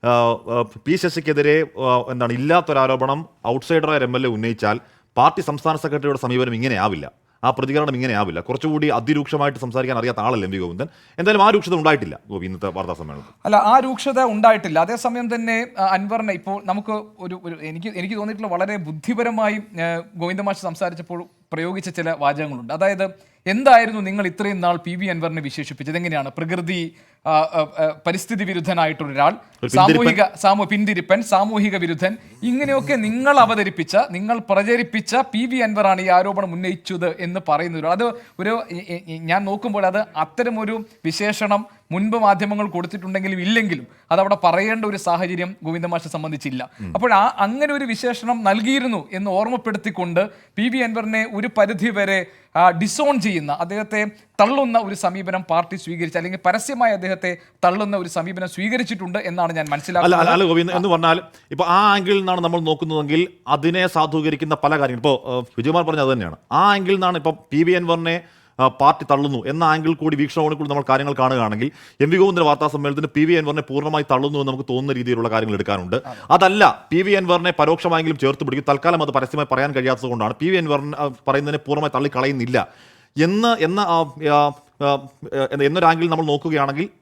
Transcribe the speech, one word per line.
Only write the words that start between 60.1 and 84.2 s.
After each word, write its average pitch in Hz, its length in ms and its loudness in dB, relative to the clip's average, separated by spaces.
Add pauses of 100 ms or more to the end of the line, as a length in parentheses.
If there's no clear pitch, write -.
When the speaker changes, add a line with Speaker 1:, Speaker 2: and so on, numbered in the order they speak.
Speaker 1:
അല്ല, 170 140 4
അല്ല, 190 160 4
ഗോപി, 170 100 4
എന്ന്, 170 120 0
എന്ന് 185 160 0
പറഞ്ഞാൽ 165 300 4 (320)
ഇപ്പൊ 147 140 -2 (120)
ആ - 20 6 (160)
ആംഗിളിൽ 196 260 2
നിന്നാണ് 185 260 0
നമ്മൾ 170 140 0
നോക്കുന്നതെങ്കിൽ 156 640 0 (260)
അതിനെ 170 380 2
സാധൂകരിക്കുന്ന 156 680 0 (100)
പല 147 160 4
കാര്യങ്ങൾ, 127 240 -2
ഇപ്പോ, 143 120 4 (140)
ആ, - 20 -4 (260)
വിജയകുമാർ 160 300 2
പറഞ്ഞത് 151 180 0
അത് 131 60 2
തന്നെയാണ്. 90 240 -4 (160)
ആ 151 100 4 (120)
ആംഗിളിൽ 196 220 0
നിന്നാണ് 180 260 0
ഇപ്പം 160 140 -2 (160)
പി 147 100 4
വി 175 180 4
അൻവറിനെ, 165 360 0 (440)
ആ, 131 80 6 (120)
പാർട്ടി 147 300 6
തള്ളുന്നു 143 280 2 (120)
എന്ന 165 140 -2
ആംഗിൾ 156 360 2
കൂടി 156 200 0
വീക്ഷണകോണിൽ 151 380 0
കൂടി 147 140 -4
നമ്മൾ 143 160 -2
കാര്യങ്ങൾ 139 320 2
കാണുകയാണെങ്കിൽ 123 500 0 (340)
എം 151 60 2
വി 180 60 4
ഗോവിന്ദന്റെ 180 320 6
വാർത്താ 147 260 2
സമ്മേളനത്തിന് 143 420 -2
പി 151 120 4
വി 175 120 4
അൻവറിനെ 151 300 -4
പൂർണ്ണമായി 147 420 -2
തള്ളുന്നു 143 260 0
എന്ന് 135 140 -2
നമുക്ക് 131 200 -8
തോന്നുന്ന 131 260 -2
രീതിയിലുള്ള 117 360 0
കാര്യങ്ങൾ 110 240 0
എടുക്കാനുണ്ട്. 95 380 -2
Speaker 2:
അതെ. 123 180 -8 (220)
Speaker 1:
അതല്ല, 190 560 4
പി 170 100 2
വി 196 180 2
അൻവറിനെ 175 400 2
പരോക്ഷമായെങ്കിലും 160 640 2
ചേർത്ത് 135 200 0
പിടിക്കും. 135 280 -4
തൽക്കാലം 165 300 2
അത് 135 160 -4
പരസ്യമായി 131 360 -2
പറയാൻ 139 180 0
കഴിയാത്തത് 127 420 -2
കൊണ്ടാണ് 113 260 -2
പി 170 120 0
വി 190 100 2
അൻവറിനെ, 147 400 -2
ആ, 143 80 -2 (180)
പറയുന്നതിനെ 147 380 0
പൂർണ്ണമായി 147 320 -2
തള്ളിക്കളയുന്നില്ല 131 720 0 (600)
എന്ന്, 220 240 2 (160)
എന്ന, 190 120 0
ആ, 170 180 2 (360)